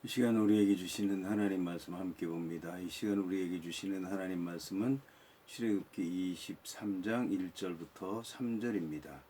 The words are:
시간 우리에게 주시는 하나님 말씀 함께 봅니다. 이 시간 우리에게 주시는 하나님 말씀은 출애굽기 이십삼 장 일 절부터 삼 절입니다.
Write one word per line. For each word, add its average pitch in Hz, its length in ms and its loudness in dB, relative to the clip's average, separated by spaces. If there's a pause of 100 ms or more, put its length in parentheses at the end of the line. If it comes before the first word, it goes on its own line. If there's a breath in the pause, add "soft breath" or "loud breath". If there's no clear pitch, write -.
시간 117 300 4
우리에게 104 360 8
주시는 95 520 0
하나님 98 380 2
말씀 87 300 -4
함께 90 320 -4
봅니다. 85 520 -4
이 90 100 -6
시간 101 300 2
우리에게 92 420 0
주시는 92 460 -4
하나님 92 320 -2
말씀은 95 640 -2 (420 loud breath)
출애굽기 104 560 -2
이십삼 90 1000 -4
장 117 280 0
일 92 220 -2
절부터 92 680 -6
삼 117 360 -4
절입니다. 76 720 -2